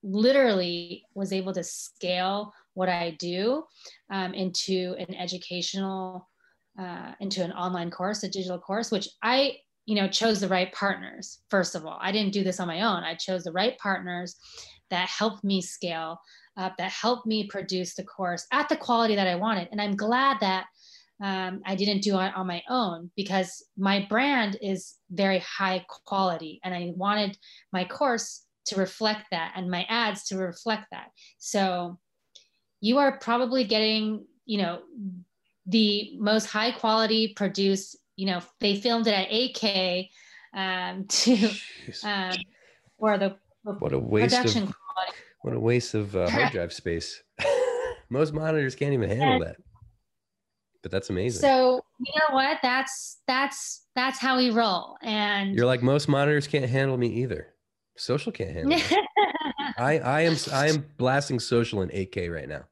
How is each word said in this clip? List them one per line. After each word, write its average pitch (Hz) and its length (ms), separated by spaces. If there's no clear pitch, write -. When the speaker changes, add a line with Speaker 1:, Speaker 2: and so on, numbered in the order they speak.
Speaker 1:
literally 196 1000
was 190 200
able 190 200
to 175 100
scale 190 880
what 185 140
I 170 300
do, 196 440
um, 190 240
into 185 640
an 180 180
educational, 185 1120
uh, 180 400
into 185 240
an 165 80
online 175 400
course, 202 320
a 190 60
digital 180 280
course, 214 320
which 202 180
I, 262 360
you 214 100
know, 196 120
chose 220 320
the 196 80
right 185 260
partners. 190 680
First 185 260
of 160 100
all, 165 160
I 190 120
didn't 202 200
do 202 100
this 185 180
on 180 60
my 170 160
own. 185 200
I 165 120
chose 185 280
the 165 80
right 208 280
partners 180 560
that 185 200
helped 214 340
me 196 180
scale 165 580
up, 185 220
that 190 140
helped 240 340
me 214 220
produce 185 480
the 185 80
course 175 480
at 294 180
the 311 80
quality 233 380
that 196 120
I 180 80
wanted. 190 360
And 208 100
I'm 208 140
glad 247 440
that, 185 260
um, 190 440
I 196 100
didn't 202 260
do 202 180
it 185 160
on 185 120
my 175 220
own, 175 460
because 190 480
my 196 320
brand 233 520
is 190 340
very 190 280
high 185 460
quality, 170 580
and 185 100
I 175 220
wanted 202 420
my 185 140
course 240 600
to 208 100
reflect 208 560
that 165 240
and 185 140
my 180 200
ads 220 360
to 190 120
reflect 190 540
that. - 180
So 180 600
you 233 160
are 277 220
probably 247 440
getting, 214 600
you 214 120
know, 180 240
the 208 540
most 214 280
high 220 240
quality 220 580
produced, 196 680
you 190 80
know, 180 160
they 202 160
filmed 226 320
it 214 60
at 190 160
eight 226 260
K, 185 540
um, 185 520
<laughs> - 40
to, - 280
Speaker 2:
Jeez. - 680
Speaker 1:
um, 190 340
for 214 180
the, 196 200
the 208 100
Speaker 2:
What 120 200
a - 60
waste 113 360
of, 247 60
Speaker 1:
production 113 220
quality. - 540
Speaker 2:
what 127 100
a 117 60
waste 117 340
of, 104 220
uh, 90 140
hard - 220
Speaker 1:
<laughs> - 0
Speaker 2:
drive 85 220
space. - 480
<laughs> 494 680
Most 147 240
monitors 156 420
can't 143 180
even 113 160
handle 120 260
Speaker 1:
And - 80
Speaker 2:
that. - 120
But - 100
that's 98 180
amazing. 104 300
Speaker 1:
So 254 420
you 254 180
know 302 160
what? 277 260
That's, 262 640
that's, - 600
that's 262 240
how 254 160
we 254 140
roll. 214 520
And 208 540
Speaker 2:
You're 120 100
like, 127 160
"Most 143 280
monitors 147 360
can't 135 240
handle 135 280
me 120 100
either. 110 460
Social 147 380
can't 92 180
handle 262 260
me." 311 60
Speaker 1:
<laughs> 294 480
Speaker 2:
I, 143 220
I 135 240
am, 165 120
I 139 160
am 156 180
blasting 131 420
social 113 440
in 90 100
eight 95 180
K 90 160
right 78 220
now. 73 220